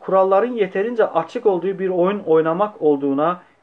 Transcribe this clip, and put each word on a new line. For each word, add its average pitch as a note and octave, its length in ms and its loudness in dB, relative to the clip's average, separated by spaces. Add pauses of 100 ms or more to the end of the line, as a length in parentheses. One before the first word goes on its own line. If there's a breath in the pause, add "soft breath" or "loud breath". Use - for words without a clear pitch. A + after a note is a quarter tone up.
kuralların F#3+ 520 2
yeterince G#3+ 520 -2
açık E3+ 420 -2
olduğu F#3 320 0
bir F#3 100 -2
oyun F3+ 300 0
oynamak E3 640 0
olduğuna D3 580 0 (220 loud breath)